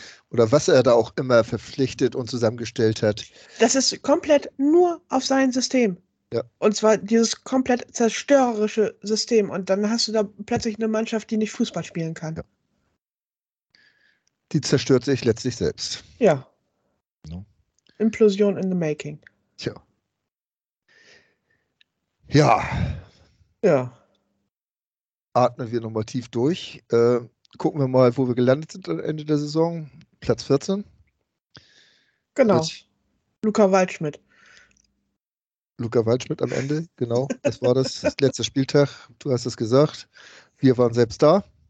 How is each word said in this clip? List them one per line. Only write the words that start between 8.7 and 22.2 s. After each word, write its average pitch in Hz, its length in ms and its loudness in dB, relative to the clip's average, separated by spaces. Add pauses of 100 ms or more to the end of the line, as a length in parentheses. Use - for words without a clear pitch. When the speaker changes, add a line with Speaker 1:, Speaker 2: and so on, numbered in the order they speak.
Speaker 2:
System. 208 480 0
Und 185 180 -6
dann 208 220 0
hast 226 160 -2
du 214 60 -8
da 214 100 0 (240)
plötzlich 233 300 -4
eine 226 120 -4
Mannschaft, 220 420 -4
die 226 80 -2
nicht 214 120 -2
Fußball 220 320 -4
spielen 165 320 -8
kann. 160 220 -10
Speaker 1:
Ja. 160 80 -12 (2000)
Die 156 100 0
zerstört 131 420 2
sich 139 220 -2
letztlich 117 300 -2
selbst. - 480 -6 (140)
Speaker 2:
Ja. 156 280 2 (840)
Speaker 1:
No. 87 160 -14 (540)
Speaker 2:
Implosion 208 580 2
in 185 140 -4
the 180 40 -2
making. 151 440 -6 (400)
Speaker 1:
Tja. - 160 -10 (2500)